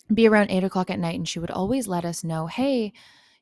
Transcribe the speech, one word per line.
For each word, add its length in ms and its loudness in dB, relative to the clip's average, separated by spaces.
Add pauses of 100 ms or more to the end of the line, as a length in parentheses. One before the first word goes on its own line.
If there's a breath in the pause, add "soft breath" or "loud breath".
(140)
be 140 6
around 240 4
eight 120 2
o'clock 280 -2
at 80 -4
night, 160 -2
and 120 -6
she 120 -8
would 100 -6
always 380 -2
let 180 -2
us 180 -6
know, 220 -4
"Hey, 480 -2 (480 loud breath)